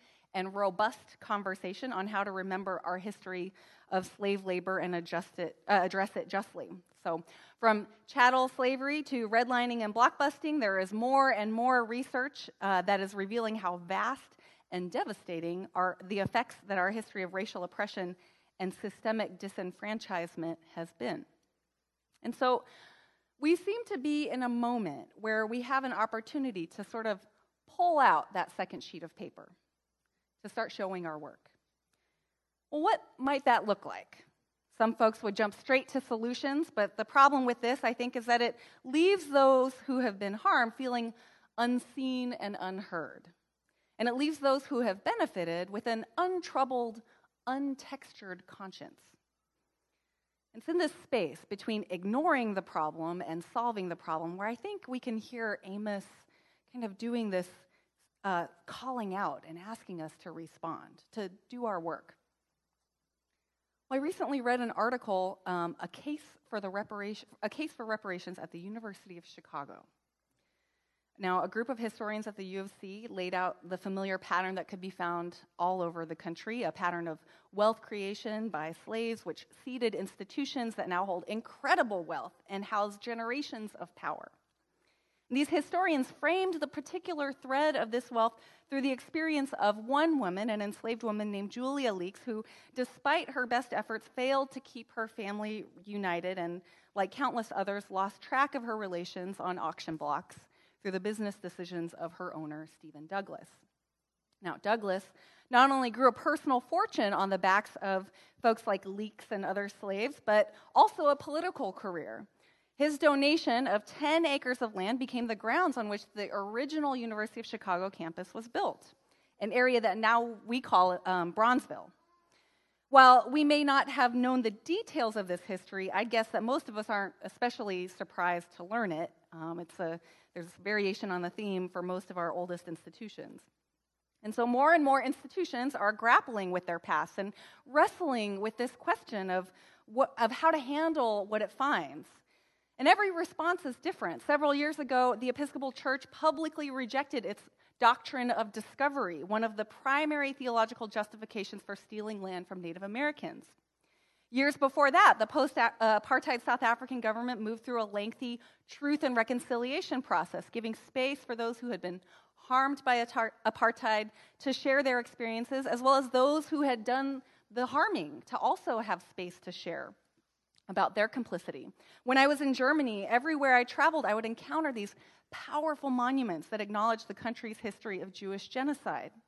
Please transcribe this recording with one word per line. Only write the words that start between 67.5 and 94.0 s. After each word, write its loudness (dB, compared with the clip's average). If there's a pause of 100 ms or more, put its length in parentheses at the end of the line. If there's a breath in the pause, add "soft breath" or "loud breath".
for -14
reparations -6
at -12
the -16
University -14
of -20
Chicago. -14 (1300)
Now, 0
a -4
group -6
of -6
historians -8
at -12
the -12
U -8
of -12
C -14
laid -6
out -2 (140)
the -6
familiar -4
pattern -2
that -8
could -12
be -8
found -6 (200)
all 0
over -4
the -10
country, -8
a -2
pattern -4
of -8 (340 soft breath)
wealth 2
creation -6
by -6 (100)
slaves, -6
which -10 (180)
seeded -2
institutions -6
that -6
now 0
hold -4
incredible 0
wealth -8 (160)
and -6
house -2
generations -6 (100)
of -14
power. -8 (1000)
These 2
historians 0
framed 2
the -2
particular -6
thread 0
of 0
this -4
wealth 2 (340 loud breath)
through -2
the 0
experience -2
of 4 (100)
one 2
woman, -2
an -2
enslaved -6
woman -4
named -6
Julia -2
Leaks, -8
who, -6 (300 loud breath)
despite -2
her -4
best -2
efforts, -6